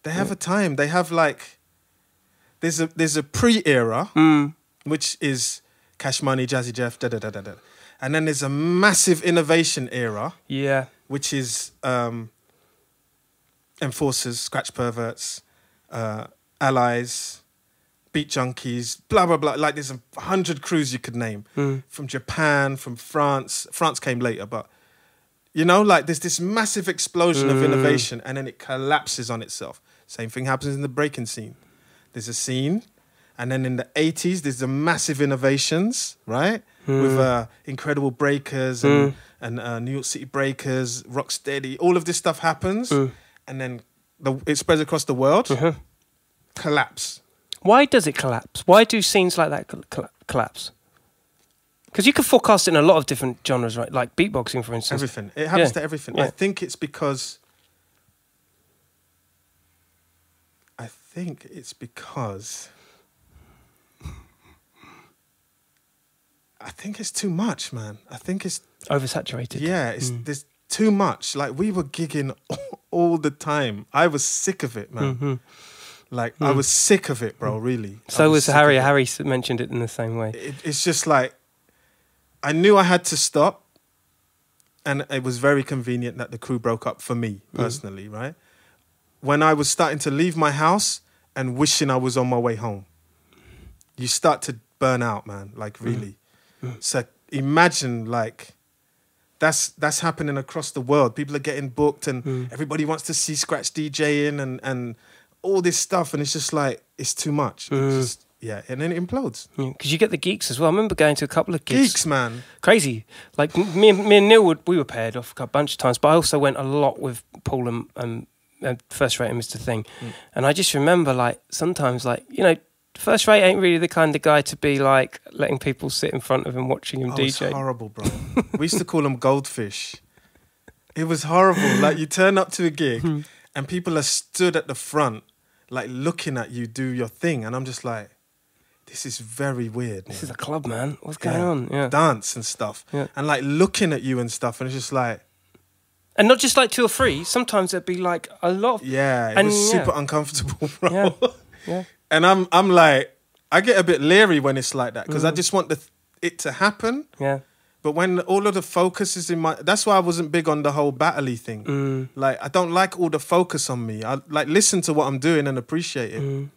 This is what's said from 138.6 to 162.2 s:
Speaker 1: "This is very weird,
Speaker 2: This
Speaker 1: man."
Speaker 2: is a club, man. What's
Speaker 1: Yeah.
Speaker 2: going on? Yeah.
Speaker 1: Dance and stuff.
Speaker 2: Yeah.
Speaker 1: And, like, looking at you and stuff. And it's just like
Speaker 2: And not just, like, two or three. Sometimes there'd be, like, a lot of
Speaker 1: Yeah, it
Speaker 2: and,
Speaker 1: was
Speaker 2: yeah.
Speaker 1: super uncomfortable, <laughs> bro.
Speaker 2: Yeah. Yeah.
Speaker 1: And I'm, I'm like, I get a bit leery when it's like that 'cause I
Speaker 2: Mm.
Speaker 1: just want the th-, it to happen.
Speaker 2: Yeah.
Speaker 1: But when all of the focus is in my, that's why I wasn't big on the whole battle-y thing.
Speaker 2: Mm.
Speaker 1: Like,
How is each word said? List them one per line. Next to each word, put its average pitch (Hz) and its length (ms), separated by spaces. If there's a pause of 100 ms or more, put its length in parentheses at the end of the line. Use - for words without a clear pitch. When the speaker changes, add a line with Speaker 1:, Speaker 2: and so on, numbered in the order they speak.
Speaker 1:
"This - 200
is 120 120
very 123 520
weird, 110 340
Speaker 2:
This 101 120
Speaker 1:
man." - 80
Speaker 2:
is 131 60
a - 40
club, 147 320
man. 123 340
What's 151 240
Speaker 1:
Yeah. 180 80
Speaker 2:
going 175 120
on? 147 280
Yeah. 139 160
Speaker 1:
Dance 143 480
and 117 80
stuff. - 480
Speaker 2:
Yeah. 143 140 (100)
Speaker 1:
And, 143 100
like, 139 160
looking 165 520
at 120 80
you 127 180
and 117 100
stuff. - 300
And 131 80
it's 131 80
just 131 160
like 123 280 (920)
Speaker 2:
And 208 140
not 254 120
just, 269 180
like, 247 120
two 247 140
or 220 60
three. 180 340
Sometimes 208 460
there'd 180 160
be, 180 100
like, 175 320 (140)
a 180 100
lot 220 300
of - 40
Speaker 1:
Yeah, 131 440
it - 80
Speaker 2:
and, 202 100
Speaker 1:
was 208 80
Speaker 2:
yeah. 208 220
Speaker 1:
super - 200
uncomfortable, 147 760
<laughs> - 60
bro. 175 120
Speaker 2:
Yeah. 190 180 (560)
Yeah. 175 180 (260)
Speaker 1:
And 160 160
I'm, 185 260
I'm 190 160
like, 156 480 (340)
I 175 120
get 214 160
a 180 40
bit 156 200
leery 180 360
when 135 200
it's - 160
like 120 180
that 110 160
'cause 151 160
I 165 60
Speaker 2:
Mm. 156 60
Speaker 1:
just 180 180
want 180 160
the 151 60
th-, - 120 (320)
it 170 200
to 143 120
happen. 220 540 (120)
Speaker 2:
Yeah. 139 200 (440)
Speaker 1:
But 151 100
when 180 280
all 196 260
of 202 60
the 185 80
focus 180 560
is 175 140
in 170 80
my, 160 160
that's 185 320
why 208 100
I 190 40
wasn't 170 300
big 160 200
on 151 120
the 143 100
whole 143 200
battle-y 139 440
thing. 107 280
Speaker 2:
Mm. 135 500
Speaker 1:
Like, 135 300